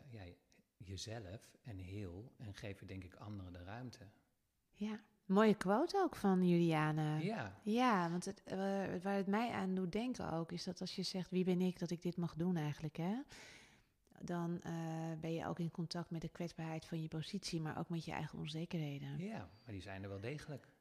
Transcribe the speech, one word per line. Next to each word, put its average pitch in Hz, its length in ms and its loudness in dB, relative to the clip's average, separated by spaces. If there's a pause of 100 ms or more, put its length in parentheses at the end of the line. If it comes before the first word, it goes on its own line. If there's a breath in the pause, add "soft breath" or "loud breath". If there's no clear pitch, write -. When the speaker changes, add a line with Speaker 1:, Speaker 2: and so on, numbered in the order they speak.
Speaker 1:
ja, 110 140 -14 (540)
jezelf 92 760 -10 (120)
en 104 140 -8
heel 95 600 -8
en 101 160 -10
geef 98 260 -8
je, 101 60 -14
denk 95 180 -8
ik, 90 120 -14
anderen 98 380 -10
de 90 100 -12
ruimte. 110 440 -10 (640)
Speaker 2:
Ja, 214 260 -6 (260)
mooie 208 300 8
quote 254 420 4
ook 359 180 4
van 185 320 6
Juliane. 156 760 6
Speaker 1:
Ja. 170 400 -2
Speaker 2:
Ja, 214 460 4
want 180 160 -2
het, - 180 -8
eh, - 140 -4 (440)
waar 196 140 0
het 196 120 2
mij 220 240 2
aan 190 240 0
doet 185 160 2
denken 233 400 -2
ook, 165 200 -2
is 175 120 -4
dat 180 180 -6
als 185 140 -6
je 185 80 -2
zegt, - 280 -4
"Wie 180 120 4
ben 180 180 6
ik 185 180 2
dat 170 120 0
ik 165 100 -4
dit 175 160 -2
mag 175 180 0
doen 175 200 2
eigenlijk, 151 420 -2
hè?" 180 180 0 (1040 loud breath)
Dan, 175 400 -2
eh, 170 120 -6 (460)
ben 165 140 -2
je 165 140 -2
ook - 120 -2
in 165 120 0
contact 170 380 -4
met 165 120 -4
de 165 80 -4
kwetsbaarheid 160 560 -6
van 165 160 -4
je 160 60 -4
positie, 160 540 -4
maar 156 180 -2
ook 165 100 -4
met 165 160 -2
je 165 60 -8
eigen - 280 -4
onzekerheden. 151 800 -4
Speaker 1:
Ja, 202 200 -6
maar 107 360 -12
die 95 80 -6
zijn 95 220 -8
er 101 60 -6
wel 98 120 -6
degelijk. 143 460 -8 (140)